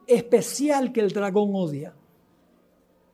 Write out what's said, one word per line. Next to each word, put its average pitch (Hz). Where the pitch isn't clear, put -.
especial 254
que 233
el 202
dragón 202
odia. 156